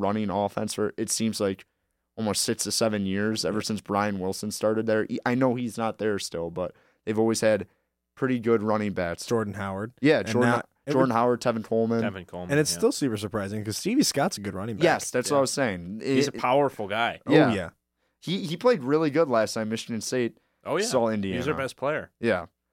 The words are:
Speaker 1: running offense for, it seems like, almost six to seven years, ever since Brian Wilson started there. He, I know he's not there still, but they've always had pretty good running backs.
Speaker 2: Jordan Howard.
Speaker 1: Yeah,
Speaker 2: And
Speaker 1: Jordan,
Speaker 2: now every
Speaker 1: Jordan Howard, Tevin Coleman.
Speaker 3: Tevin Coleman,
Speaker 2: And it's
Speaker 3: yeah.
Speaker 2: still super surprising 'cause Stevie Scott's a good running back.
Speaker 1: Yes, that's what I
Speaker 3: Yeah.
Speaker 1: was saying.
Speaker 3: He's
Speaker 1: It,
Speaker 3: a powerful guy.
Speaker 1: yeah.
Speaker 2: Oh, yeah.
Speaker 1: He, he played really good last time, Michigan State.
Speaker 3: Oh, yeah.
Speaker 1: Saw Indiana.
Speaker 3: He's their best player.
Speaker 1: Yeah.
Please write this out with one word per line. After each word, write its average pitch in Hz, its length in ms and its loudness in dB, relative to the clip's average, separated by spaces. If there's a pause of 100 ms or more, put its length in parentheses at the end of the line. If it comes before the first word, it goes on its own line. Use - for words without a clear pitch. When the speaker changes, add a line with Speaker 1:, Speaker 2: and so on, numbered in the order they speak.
Speaker 1:
running 101 300 0
offense 101 420 -2
for, 107 240 -2
it 110 140 -4
seems 110 300 -2
like, 98 260 -2 (500)
almost 107 260 0
six - 220 -2
to 104 80 -4
seven 107 320 0
years, 104 400 0
ever 98 160 -2
since 104 220 -4
Brian 101 360 0
Wilson 95 320 -4
started 110 360 0
there. 110 220 2
He, 123 180 -4
I 123 80 2
know 127 200 2
he's 123 220 -6
not 110 220 -4
there 104 200 0
still, 85 320 -6
but 87 220 -6 (320)
they've 107 140 -2
always 113 240 4
had 107 240 4 (480)
pretty 127 240 0
good 113 240 4
running 107 300 0
backs. 87 340 -4
Speaker 2:
Jordan 110 280 0
Howard. 98 460 -6
Speaker 1:
Yeah, 143 200 4
Speaker 2:
And 101 80 -4
Speaker 1:
Jordan, 120 220 4
Speaker 2:
now 120 120 2 (240)
every 143 120 -2
Speaker 1:
Jordan 131 160 4
Howard, 120 260 4
Tevin 113 240 0
Coleman. 113 380 0
Speaker 3:
Tevin 95 240 -6
Coleman, 90 240 -10
Speaker 2:
And 143 100 4
it's 147 120 2
Speaker 3:
yeah. 170 60 -6
Speaker 2:
still 226 140 2
super 123 240 0
surprising 101 480 -4
'cause 107 140 -4
Stevie 247 240 2
Scott's 151 340 0
a 104 60 -10
good 98 120 -4
running 101 220 -6
back. 156 80 0
Speaker 1:
Yes, 143 260 2
that's 127 200 0
what 147 60 2
I - 20 4
Speaker 3:
Yeah. - 40 4
Speaker 1:
was 127 100 0
saying. 101 520 -4
Speaker 3:
He's 135 240 2
Speaker 1:
It, - 60 -8
Speaker 3:
a - 40 -12
powerful 123 480 2
guy. 101 420 -2
Speaker 1:
yeah. 151 220 6
Speaker 2:
Oh, 110 40 0
yeah. 87 160 -4 (500)
Speaker 1:
He, 185 260 -4
he 165 120 -6
played 240 260 2
really 151 260 2
good 151 180 2
last 113 260 2
time, 110 160 -4
Michigan 113 320 -6
State. 123 340 -2 (280)
Speaker 3:
Oh, 127 120 -2
yeah. 196 80 0
Speaker 1:
Saw 120 240 2
Indiana. 101 300 -2
Speaker 3:
He's 123 80 -2
their 151 80 0
best 131 220 -6
player. 135 340 -4 (100)
Speaker 1:
Yeah. 92 260 0 (260)